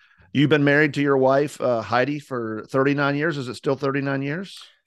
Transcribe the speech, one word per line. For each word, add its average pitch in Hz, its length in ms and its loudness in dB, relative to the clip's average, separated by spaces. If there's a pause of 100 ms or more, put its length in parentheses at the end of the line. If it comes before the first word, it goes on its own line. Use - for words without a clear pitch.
(340)
You've 139 160 4
been 143 160 4
married 143 300 4
to 147 60 -2
your 143 160 2
wife, 135 440 2
uh, 120 200 0
Heidi, 127 380 -2
for 113 480 -8
thirty-nine 143 480 0
years. 151 220 -2
Is 127 100 -8
it 123 80 -10
still 139 220 -2
thirty-nine 139 440 -4
years? 160 400 -10 (260)